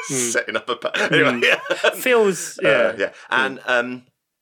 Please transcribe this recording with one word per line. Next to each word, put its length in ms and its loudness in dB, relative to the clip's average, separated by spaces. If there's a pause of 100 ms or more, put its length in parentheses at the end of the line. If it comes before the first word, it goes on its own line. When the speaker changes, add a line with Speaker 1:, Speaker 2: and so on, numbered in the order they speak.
(120)
Speaker 1:
Mm. 200 -2
Speaker 2:
setting 240 -2
up 140 -4
a 80 -2
pa- 180 -6
Speaker 1:
Mm. 160 0
Speaker 2:
anyway, 360 2
yeah. 440 0
Speaker 1:
Feels, 720 0
Speaker 2:
Uh, 40 2
Speaker 1:
yeah. 300 2
Speaker 2:
yeah. 160 -2 (160)
And, 360 0
um, 400 -2 (360)